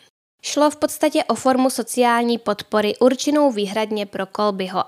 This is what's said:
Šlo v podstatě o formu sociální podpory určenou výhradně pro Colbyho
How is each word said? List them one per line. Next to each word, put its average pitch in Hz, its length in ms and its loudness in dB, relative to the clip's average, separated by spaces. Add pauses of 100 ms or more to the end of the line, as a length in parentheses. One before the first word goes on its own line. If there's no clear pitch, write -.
(460)
Šlo 294 240 2
v 294 60 -8
podstatě 302 480 -2
o 240 120 -2
formu 262 340 2
sociální 240 680 0
podpory 208 600 -2
určenou 285 520 2
výhradně 208 540 -4
pro 196 200 -8
Colbyho 190 640 -2